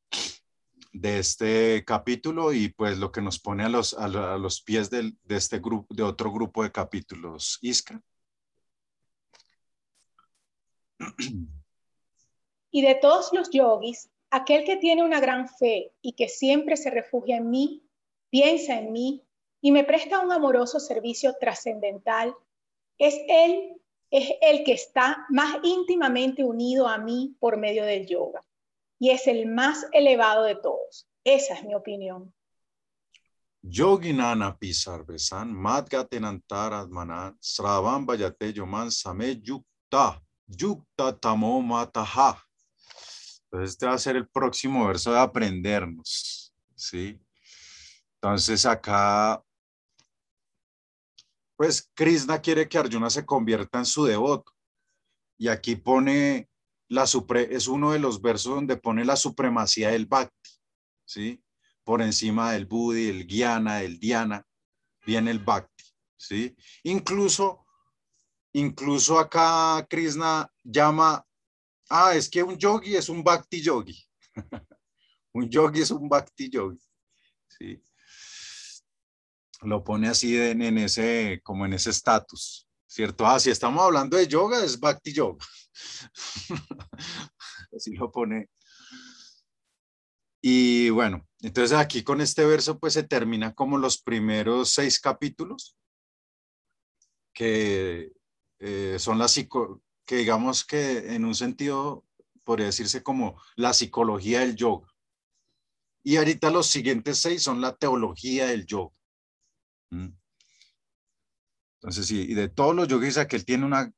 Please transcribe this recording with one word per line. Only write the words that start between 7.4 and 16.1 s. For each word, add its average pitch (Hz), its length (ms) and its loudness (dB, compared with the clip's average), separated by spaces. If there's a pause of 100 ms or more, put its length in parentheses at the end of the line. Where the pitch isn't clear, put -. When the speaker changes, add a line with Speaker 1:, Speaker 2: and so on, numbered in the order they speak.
Speaker 1:
Iskra. 123 400 -4 (4000)
Speaker 2:
Y 277 100 2
de 269 140 8
todos 302 380 4
los 359 180 0
yogis, 233 580 2 (200)
aquel 294 360 2
que 381 120 0
tiene 339 260 4
una 320 160 2
gran 254 280 0
fe 233 540 -2
y 240 120 -10